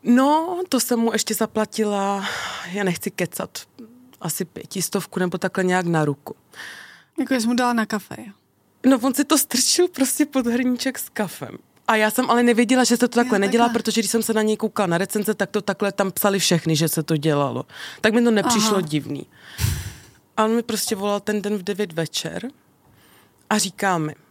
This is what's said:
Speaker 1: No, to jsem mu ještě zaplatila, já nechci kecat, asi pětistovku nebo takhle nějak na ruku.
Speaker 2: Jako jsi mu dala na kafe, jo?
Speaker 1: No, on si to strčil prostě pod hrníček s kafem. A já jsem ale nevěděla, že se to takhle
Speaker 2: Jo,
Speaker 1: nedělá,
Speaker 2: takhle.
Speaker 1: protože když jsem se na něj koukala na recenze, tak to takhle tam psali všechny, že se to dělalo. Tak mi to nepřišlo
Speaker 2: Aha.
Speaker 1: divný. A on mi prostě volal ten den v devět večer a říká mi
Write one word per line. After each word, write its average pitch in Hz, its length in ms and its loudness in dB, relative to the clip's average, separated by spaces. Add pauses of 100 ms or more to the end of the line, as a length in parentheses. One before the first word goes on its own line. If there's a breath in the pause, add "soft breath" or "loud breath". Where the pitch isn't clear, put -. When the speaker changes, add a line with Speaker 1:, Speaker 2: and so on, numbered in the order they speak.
Speaker 1:
No, 302 560 4 (100)
to 254 100 0
jsem 233 200 0
mu 226 140 2
ještě 220 200 -2
zaplatila, 208 920 -2 (460 loud breath)
já 202 120 -4
nechci 185 280 -2
kecat, - 480 -6 (640)
asi 170 240 -4
pětistovku - 720 -6
nebo 180 180 -2
takhle 185 260 -2
nějak 180 220 2
na 160 200 2
ruku. - 300 -6 (840 loud breath)
Speaker 2:
Jako 262 140 -2
jsi 226 140 0
mu 247 60 2
dala 240 200 2
na 226 120 0
kafe, - 340 -8
jo? 208 140 -18 (520)
Speaker 1:
No, 254 160 6
on 254 120 0
si 285 120 0
to 311 120 2
strčil - 500 0
prostě 285 380 0
pod 262 220 -2
hrníček 247 520 -2
s - 100 -10
kafem. - 480 -8 (300)
A 220 80 2
já 214 160 2
jsem 254 200 -2
ale 240 120 4
nevěděla, 240 400 4
že 233 140 4
se 247 100 4
to 233 80 -2
takhle 240 220 2
Speaker 2:
Jo, - 20 4
Speaker 1:
nedělá, 202 260 4
Speaker 2:
takhle. 233 160 0
Speaker 1:
protože 226 200 0
když 202 100 -2
jsem 226 120 0
se 226 100 -2
na 214 80 2
něj 214 160 2
koukala 208 300 -2
na 170 100 0
recenze, 202 360 -2
tak 202 160 -2
to 208 120 -2
takhle 196 300 -2
tam 190 200 0
psali 196 280 2
všechny, 160 360 2
že 156 120 2
se 156 160 -2
to 160 140 0
dělalo. 143 480 0 (360 loud breath)
Tak 214 120 4
mi 240 100 6
to 240 80 6
nepřišlo 220 460 4
Speaker 2:
Aha. 190 40 2
Speaker 1:
divný. 147 440 -4 (1120 loud breath)
A 220 80 4
on 220 100 2
mi 233 80 0
prostě 220 320 -4
volal 202 240 -2
ten 208 220 -2
den 208 160 -4
v 185 60 -8
devět 190 300 -4
večer 165 540 -6 (1000 soft breath)
a 214 80 2
říká 190 400 0
mi 151 180 -4 (160)